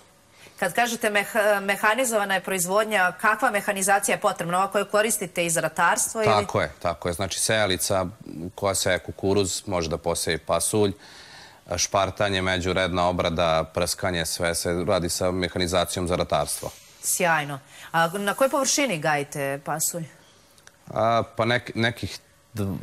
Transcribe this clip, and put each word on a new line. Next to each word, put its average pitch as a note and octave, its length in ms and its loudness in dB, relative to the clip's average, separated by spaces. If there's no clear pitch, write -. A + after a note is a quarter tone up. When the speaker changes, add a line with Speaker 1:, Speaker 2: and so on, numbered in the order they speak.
Speaker 1:
Kad C#4 140 -2
kažete A#3 360 0
meha-, G3+ 500 2
mehanizovana G#3 720 0
je F#3 80 0
proizvodnja, F#3+ 720 0
kakva A3 400 2
mehanizacija G3 640 0
je F3 60 -4
potrebna? F3+ 360 0
Ova F#3+ 100 2
koju G3 180 0
koristite G#3 600 0
iz E3 120 0
ratarstva F3 680 0
ili? A2+ 100 4
Speaker 2:
Tako G#2 280 0
je, D2 100 -2
tako F2 280 -2
je. F2 40 -2
Znači, F#2 260 -4
sejalica G2 680 0
koja G2 200 0
seje F2+ 240 0
kukuruz, G2 680 0
može F2 240 -2
da D#2+ 80 -2
poseje E2 400 -2
pasulj, G2 540 0
špartanje, G2 640 0
međuredna F2+ 680 2
obrada, E2 580 2
prskanje, F2 600 -2
sve E2+ 300 -2
se F2 280 0
radi F2 260 0
sa F#2 220 0
mehanizacijom F2+ 760 0
za F2 80 0
ratarstvo. D#2+ 560 -2
Speaker 1:
Sjajno. D3+ 560 0
A E3 180 4
na G3+ 240 -2
kojoj C4+ 160 2
površini C4+ 500 0
gajite C#3+ 680 -2
pasulj? D#3+ 400 -4
Speaker 2:
A, A2+ 360 2
pa A2+ 100 0
nek-, B2 300 0
nekih A2+ 440 -2
d-, G#2 120 -2